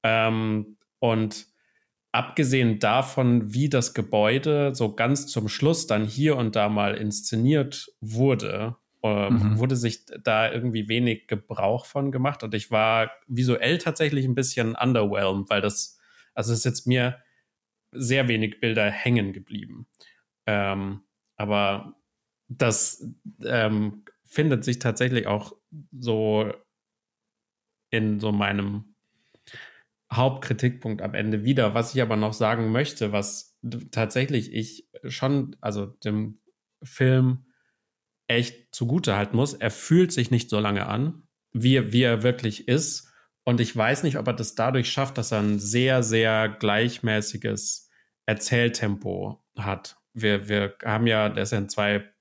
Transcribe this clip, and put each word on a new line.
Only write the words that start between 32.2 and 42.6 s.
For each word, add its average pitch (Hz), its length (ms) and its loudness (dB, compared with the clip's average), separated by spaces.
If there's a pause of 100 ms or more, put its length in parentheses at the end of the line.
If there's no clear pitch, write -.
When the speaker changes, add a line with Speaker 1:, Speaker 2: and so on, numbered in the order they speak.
Speaker 1:
sagen 113 380 0
möchte, 113 420 0
was - 500 -4
d-, 120 280 -8
tatsächlich 127 600 -2
ich - 360 -8 (200)
schon, 135 520 -2
also 104 260 -4
dem 107 540 -6 (420)
Film 131 640 2 (840)
echt - 460 -2
zugute 120 420 0
halten 104 200 -2
muss, 139 180 0
er 110 160 -2
fühlt 175 420 4
sich 120 180 0
nicht 117 200 0
so 104 80 2
lange 101 280 0
an, 131 420 -4 (240)
wie 127 240 4
er, 107 160 0
wie 123 100 4
er 117 200 2
wirklich 120 460 -2